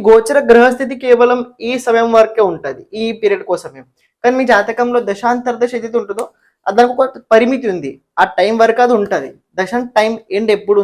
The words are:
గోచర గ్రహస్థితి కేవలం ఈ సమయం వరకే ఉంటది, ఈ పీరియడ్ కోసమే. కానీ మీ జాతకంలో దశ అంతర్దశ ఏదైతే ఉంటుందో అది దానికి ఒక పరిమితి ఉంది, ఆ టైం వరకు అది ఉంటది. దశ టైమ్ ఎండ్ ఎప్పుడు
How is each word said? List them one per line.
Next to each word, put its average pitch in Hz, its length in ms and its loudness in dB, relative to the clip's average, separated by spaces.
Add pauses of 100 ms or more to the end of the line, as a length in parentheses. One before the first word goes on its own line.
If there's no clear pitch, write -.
గోచర 226 320 4 (100)
గ్రహస్థితి 247 540 4
కేవలం 247 360 2 (300)
ఈ - 20 -2 (140)
సమయం 233 320 2
వరకే 220 340 2
ఉంటది, 143 320 -10 (180)
ఈ 226 40 -2 (160)
పీరియడ్ 196 300 -2
కోసమే. 135 320 -8 (400)
కానీ 254 160 2
మీ 262 120 -2
జాతకంలో 233 580 0
దశ 196 140 -6 (100)
అంతర్దశ 240 460 -4
ఏదైతే 226 220 -6
ఉంటుందో 202 240 -8 (420)
అది 208 100 -2
దానికి 247 180 4
ఒక 262 120 0 (260)
పరిమితి 247 400 2
ఉంది, 147 180 -8 (300)
ఆ - 20 2 (160)
టైం 202 140 0 (100)
వరకు 226 220 2
అది 247 140 2
ఉంటది. 170 300 -4 (300)
దశ 190 220 -4 (160)
టైమ్ 220 180 2 (220)
ఎండ్ 214 200 -2
ఎప్పుడు 202 260 0